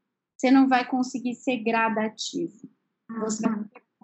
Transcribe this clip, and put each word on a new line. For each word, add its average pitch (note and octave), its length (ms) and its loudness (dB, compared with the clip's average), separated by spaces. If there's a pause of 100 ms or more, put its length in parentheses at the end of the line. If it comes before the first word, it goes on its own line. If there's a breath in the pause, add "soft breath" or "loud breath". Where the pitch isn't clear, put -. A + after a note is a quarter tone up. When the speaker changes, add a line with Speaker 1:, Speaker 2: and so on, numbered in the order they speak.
(360)
Speaker 1:
Você C4 140 2
não C4+ 180 8
vai B3+ 180 2
conseguir B3 480 -4
ser B3+ 240 -4
gradativo. A3 1080 -2 (520)
Você A3 280 -4
vai G#3 100 -2
Speaker 2:
Uhum. G#3 100 -10 (360)